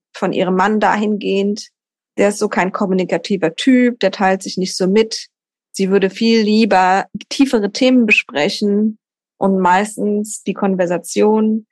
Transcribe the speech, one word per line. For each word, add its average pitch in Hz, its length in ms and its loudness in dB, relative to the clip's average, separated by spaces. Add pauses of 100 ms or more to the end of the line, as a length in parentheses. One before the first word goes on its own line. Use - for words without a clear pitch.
(140)
von 190 200 -4
ihrem 185 220 0
Mann 202 240 2
dahingehend, 202 880 -2 (480)
der 196 120 2
ist 208 100 -4
so 208 100 -2
kein 190 220 -2
kommunikativer 190 840 -2
Typ, 247 440 2
der 190 120 0
teilt 190 320 0
sich - 140 -8
nicht 185 180 -4
so 185 120 0
mit. 220 400 0 (440)
Sie 190 180 -2
würde 190 200 2
viel 226 320 2
lieber 202 640 2 (240)
tiefere 226 420 -2
Themen 254 340 2
besprechen 208 920 -2 (400)
und 190 220 0
meistens 208 840 -2
die 196 100 -4
Konversation, 208 1200 0